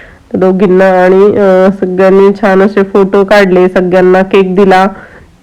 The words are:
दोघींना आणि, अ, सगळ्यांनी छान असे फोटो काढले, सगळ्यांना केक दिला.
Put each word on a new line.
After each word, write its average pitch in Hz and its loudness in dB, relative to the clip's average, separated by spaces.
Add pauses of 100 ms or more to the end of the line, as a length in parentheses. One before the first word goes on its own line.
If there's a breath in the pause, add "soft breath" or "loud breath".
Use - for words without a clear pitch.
(340 loud breath)
दोघींना 185 0
आणि, 190 2
अ, 190 0 (100)
सगळ्यांनी 190 0
छान 190 0
असे 202 -2
फोटो 196 0
काढले, 190 0
सगळ्यांना 185 0
केक 190 -2
दिला. 190 2 (560 loud breath)